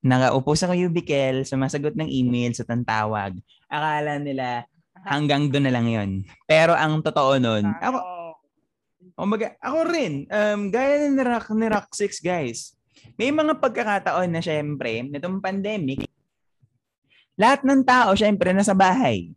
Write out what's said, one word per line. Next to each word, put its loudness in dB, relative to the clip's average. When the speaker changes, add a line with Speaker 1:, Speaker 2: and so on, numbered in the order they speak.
Speaker 1:
nakaupo 2
sa 0
cubicle, 0
sumasagot -2
ng -6
email, 0
sa -6
tantawag. -2
Akala -2
nila -6
hanggang 0
doon 2
na 2
lang 0
yun. -2
Pero 6
ang 0
totoo 2
nun, 2
Speaker 2:
Ah, -2
Speaker 1:
ako, -4
Speaker 2:
oo. -12
Speaker 1:
kumbaga, -4
ako -4
rin, -2
um, -2
gaya 2
ni 2
Rock, -2
ni 2
Rock -2
Six, -4
guys. -4
May -2
mga 0
pagkakataon 0
na, -2
syempre, -4
nitong -6
pandemic, -4
lahat 4
ng 4
tao, 4
syempre, 2
nasa 2
bahay. 2